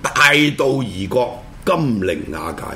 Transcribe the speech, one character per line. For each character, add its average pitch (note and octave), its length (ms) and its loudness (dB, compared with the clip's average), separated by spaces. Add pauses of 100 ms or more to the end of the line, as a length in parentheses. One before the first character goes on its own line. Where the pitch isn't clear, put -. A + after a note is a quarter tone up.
大 - 80 -2 (460)
道 C3+ 260 2
移 F#2+ 240 -6
國， B2 360 0 (220)
金 C3+ 420 2
陵 E2 260 -2
瓦 D#2+ 200 -8
解 C#2+ 100 -10 (140)